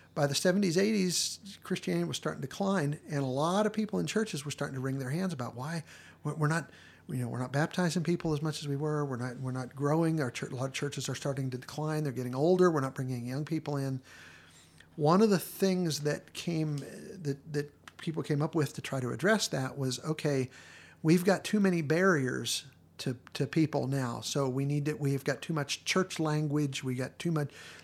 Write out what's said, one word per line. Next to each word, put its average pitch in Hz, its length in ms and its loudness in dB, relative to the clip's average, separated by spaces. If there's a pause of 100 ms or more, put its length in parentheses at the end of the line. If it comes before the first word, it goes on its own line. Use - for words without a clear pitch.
(160)
By 147 120 4
the 143 80 -2
seventies, 185 420 2
eighties, 196 600 2 (240)
Christianity 175 420 -2
was 151 120 -4
starting 156 240 -6
to 139 60 -4
decline, 170 520 0 (100)
and 147 100 -2
a 139 60 0
lot 160 400 2
of 208 80 0
people 202 260 -2
in 170 60 0
churches 170 400 -2
were 143 60 -6
starting 143 240 -6
to 131 60 -4
wring 135 180 -2
their 131 100 -4
hands 175 240 -2
about 120 220 -6
why 151 280 -6 (400)
we're, 147 120 -4
we're 151 120 4
not, 156 220 0 (400)
you - 80 -6
know, 123 100 -2
we're 123 120 -4
not 127 120 -4
baptizing 165 520 0
people 170 300 0
as 143 80 -2
much 151 200 -4
as 151 60 -8
we 143 80 -2
were. 151 300 -2
We're 131 120 -4
not, 123 220 -6
we're 131 120 -4
not 127 240 -6
growing. 156 460 2
Our 127 80 0
chur-, - 220 -6
a 135 40 -6
lot 127 100 -2
of 135 80 -6
churches 139 360 -4
are 131 60 -4
starting 135 360 -2
to 123 60 -4
decline. 151 460 -4
They're 143 100 -2
getting 123 220 -4
older. 180 340 8
We're 156 120 4
not 135 120 -2
bringing 127 320 -4
young 131 180 -4
people 151 340 -2
in. 135 240 -2 (960)
One 165 260 6
of 214 80 6
the 180 80 6
things 180 640 0
that 147 320 -2
came, 156 440 -2 (460)
that, 139 140 -2 (160)
that 147 180 -4 (260)
people 160 240 -4
came 147 220 0
up 156 100 -2
with 151 220 2
to 131 60 -8
try - 180 -4
to 123 100 -2
address 170 380 2
that 135 320 -4
was, 131 240 -2
okay, 147 480 0 (500)
we've 175 240 6
got 185 180 4
too - 160 2
many 185 220 4
barriers 139 840 2 (340)
to, 123 180 -4 (160)
to 139 140 0
people 139 400 0
now. 127 340 -2
So 139 260 -2
we 131 160 0
need 143 220 0
to, 151 80 0
we've 139 300 0
got 139 180 -2
too - 120 -4
much 147 320 -4
church - 340 0
language. 151 640 0
We 131 100 -2
got 127 240 -6
too 175 140 -2
much, 147 180 0 (340)